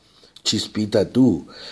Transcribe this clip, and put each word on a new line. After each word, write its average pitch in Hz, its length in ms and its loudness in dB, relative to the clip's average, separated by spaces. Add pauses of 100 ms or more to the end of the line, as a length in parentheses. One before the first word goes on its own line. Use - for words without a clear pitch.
(440)
Chispita 107 680 -2
Tú, 117 380 2 (240)